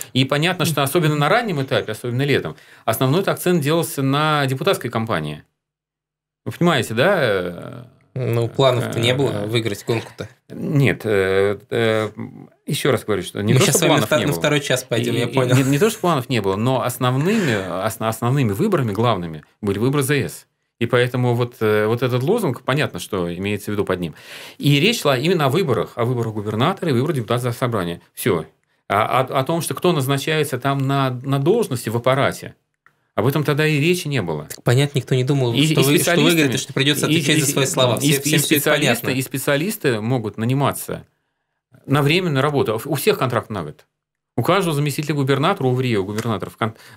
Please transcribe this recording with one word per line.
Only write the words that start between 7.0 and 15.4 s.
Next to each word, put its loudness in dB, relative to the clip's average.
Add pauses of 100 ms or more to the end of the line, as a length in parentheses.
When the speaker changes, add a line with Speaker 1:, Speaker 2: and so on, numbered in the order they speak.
Speaker 1:
э, -2 (340)
Speaker 2:
Ну, 0
планов-то 0
не 2
было 0 (140)
Speaker 1:
э, -4
Speaker 2:
выиграть -2
гонку-то. -4 (200)
Speaker 1:
Нет, 0
э, 2 (120)
э, 0 (560)
ещё 0
раз 0
говорю, -2
что -8
не 2
Speaker 2:
Мы 4
Speaker 1:
то, 4
Speaker 2:
щас 2
Speaker 1:
что 0
Speaker 2:
с -2
вами 4
Speaker 1:
планов 4
Speaker 2:
вта-, 4
Speaker 1:
не 0
Speaker 2:
на 0
Speaker 1:
было. -4
Speaker 2:
второй 2
час -2
пойдём, -2
Speaker 1:
И, 0
Speaker 2:
я 0
Speaker 1:
и -6
Speaker 2:
понял. 2